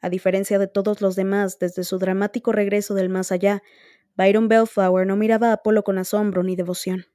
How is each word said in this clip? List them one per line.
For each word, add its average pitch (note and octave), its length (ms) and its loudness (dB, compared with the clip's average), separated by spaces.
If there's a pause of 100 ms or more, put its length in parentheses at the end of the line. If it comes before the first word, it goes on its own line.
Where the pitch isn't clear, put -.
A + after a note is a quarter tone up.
A F#3+ 100 -4
diferencia F#3+ 480 0
de G3 80 0
todos G3+ 340 -2
los F#3+ 160 0
demás, G3 420 -2
desde F3+ 240 -4
su F#3 160 -6
dramático G3+ 540 -2
regreso G#3 420 0
del F#3+ 140 0
más F#3 240 -4
allá, G3 300 0 (520)
Byron G3+ 340 4
Bellflower G3 580 2
no F#3+ 100 0
miraba A3 340 2
a A3 40 4
Apolo G#3+ 300 0
con G3 140 -2
asombro F#3+ 440 -2
ni F#3 120 -2
devoción. F3+ 600 -6